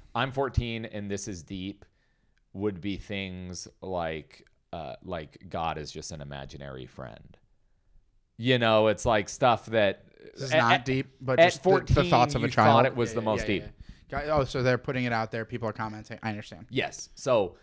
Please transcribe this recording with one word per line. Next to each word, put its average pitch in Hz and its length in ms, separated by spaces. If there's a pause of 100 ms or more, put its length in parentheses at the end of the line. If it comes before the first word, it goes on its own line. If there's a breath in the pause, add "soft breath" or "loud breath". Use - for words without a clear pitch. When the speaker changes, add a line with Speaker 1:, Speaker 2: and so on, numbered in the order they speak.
(160)
Speaker 1:
"I'm 127 160
fourteen 120 540
and 101 260
this 101 160
is 87 160
deep" 95 400 (680)
would 98 260
be 98 160
things 92 720 (140)
like, 82 640 (260)
uh, 78 320
like, 85 460
"God 82 280
is 76 140
just 78 220
an 76 80
imaginary 69 640
friend." - 520 (1000)
You 123 220
know, 110 280
it's, 107 160
like, 107 260
stuff 120 380
that 104 380 (300)
Speaker 2:
This - 80
is 131 100
Speaker 1:
at, 156 60
Speaker 2:
not 117 140
Speaker 1:
at, 131 120
Speaker 2:
deep, 131 220 (120)
but 127 200
Speaker 1:
at 165 60
Speaker 2:
just 175 180
the, 185 80
the - 320
thoughts 127 300
Speaker 1:
fourteen, - 20
Speaker 2:
of 117 80
a - 40
Speaker 1:
you 117 40
Speaker 2:
child. 110 160 (100)
Speaker 1:
thought 131 80
it 127 100
was 117 140
Speaker 2:
Yeah, 110 60
Speaker 1:
the 117 60
Speaker 2:
yeah, 110 40
Speaker 1:
most 107 160
Speaker 2:
yeah, 110 60
Speaker 1:
deep. 98 160
Speaker 2:
yeah. - 60 (520 soft breath)
Guy-, 147 80
oh, 151 140
so 131 180
they're 127 160
putting 127 280
it 120 80
out 113 180
there. 113 120
People 120 240
are 107 60
commenting. 107 480
I 110 80
understand. 104 400
Speaker 1:
Yes. 113 460
So 107 480